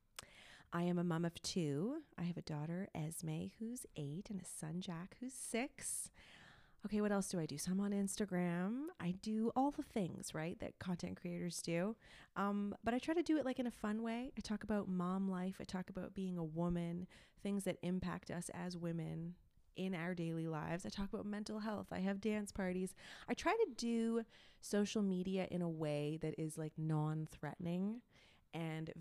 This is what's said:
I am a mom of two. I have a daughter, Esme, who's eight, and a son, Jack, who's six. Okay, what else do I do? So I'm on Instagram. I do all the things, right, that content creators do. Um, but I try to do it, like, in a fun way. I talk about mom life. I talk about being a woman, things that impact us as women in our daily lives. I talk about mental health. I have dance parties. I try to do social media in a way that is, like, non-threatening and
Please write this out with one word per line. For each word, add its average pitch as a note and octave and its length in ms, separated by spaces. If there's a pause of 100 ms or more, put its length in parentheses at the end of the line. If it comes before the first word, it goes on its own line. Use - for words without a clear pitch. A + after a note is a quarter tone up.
(720)
I E3+ 120
am F3 160
a F3 40
mom E3+ 200
of E3+ 180
two. F3+ 600 (140)
I - 60
have E3+ 140
a D#3+ 60
daughter, E3 520
Esme, D#3+ 520 (120)
who's A#3 280 (100)
eight, D3+ 340
and G3 100
a F3+ 40
son, D#3+ 360
Jack, F3+ 380
who's B3+ 160
six. - 760 (760)
Okay, G#3 140
what G#3 120
else G3 160
do F#3 120
I D#3 60
do? D3 120
So F3+ 140
I'm F#3+ 80
on G3+ 100
Instagram. G3 960 (160)
I F3 200
do A3 360
all C#4 160
the D4 100
things, - 500
right, D#3+ 280
that - 180
content F#3 420
creators F3 400
do. F3 360 (400)
Um, G3+ 360 (120)
but A3+ 100
I C4 60
try D#4+ 140
to E4+ 100
do D#4 120
it, C4+ 80
like, B3+ 140
in B3+ 80
a A#3 60
fun G#3+ 320
way. A#3 340
I - 40
talk G#3 200
about G#3 260
mom F#3 400
life. F#3 320
I - 40
talk F#3 260
about F#3+ 240
being F#3 240
a E3+ 60
woman, E3+ 640 (340)
things G3+ 220
that F3+ 180
impact F3+ 480
us E3+ 240
as F3+ 240
women E3 560 (400)
in F#3+ 200
our F3 200
daily E3 320
lives. D#3+ 380
I G#3+ 60
talk G3+ 240
about G3+ 100
mental G#3 360
health. G#3 320
I F3+ 80
have G3 200
dance G#3+ 320
parties. F#3 420 (320)
I - 60
try D#4+ 200
to A4+ 220
do A3+ 480 (380)
social G#3 400
media F#3+ 500
in F3 120
a E3+ 60
way D3+ 520
that D#3 180
is, D#3 200
like, D#3 180
non-threatening D#3 1300 (500)
and D#3+ 380 (100)